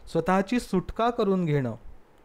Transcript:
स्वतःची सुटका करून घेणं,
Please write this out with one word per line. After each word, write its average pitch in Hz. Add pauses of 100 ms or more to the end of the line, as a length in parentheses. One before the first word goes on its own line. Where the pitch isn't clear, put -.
(120)
स्वतःची 190
सुटका 233
करून 196
घेणं, 135 (500)